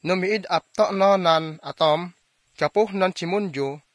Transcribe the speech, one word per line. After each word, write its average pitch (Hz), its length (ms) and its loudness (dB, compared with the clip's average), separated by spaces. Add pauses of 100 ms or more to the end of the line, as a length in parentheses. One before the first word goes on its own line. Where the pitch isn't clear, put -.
Numiid 185 460 -2
apto - 420 0
no 196 260 4
nan 160 460 0
atom, 156 380 0 (580)
kapuh 202 340 0
non 190 200 0
chimunyo 151 680 -6 (140)